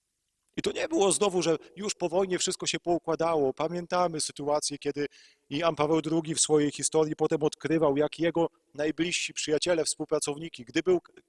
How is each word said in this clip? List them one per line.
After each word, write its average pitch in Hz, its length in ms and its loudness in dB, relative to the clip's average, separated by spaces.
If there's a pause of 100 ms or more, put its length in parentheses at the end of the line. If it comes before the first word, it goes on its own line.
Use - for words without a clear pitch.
(560)
I - 60 -4
to 202 100 0
nie - 160 -2
było 311 240 4
znowu, 185 300 2
że 160 140 2 (200)
już 196 180 -6
po 175 140 -2
wojnie 180 300 0
wszystko 175 280 -4
się 160 140 -4
poukładało. 160 760 0
Pamiętamy 175 640 -2
sytuację, 147 580 -4
kiedy 143 280 -4 (440)
i 139 80 -4
Jan 165 160 2
Paweł 151 280 2
drugi 160 320 -2
w 127 60 0
swojej 147 300 4
historii 156 460 0
potem 156 260 0
odkrywał, 151 540 2
jak 147 220 0
jego 165 300 0 (260)
najbliżsi 156 600 -2
przyjaciele, 156 500 0
współpracowniki, 151 800 -4
gdy 156 180 -2
był 180 180 4
k-, - 120 -20 (160)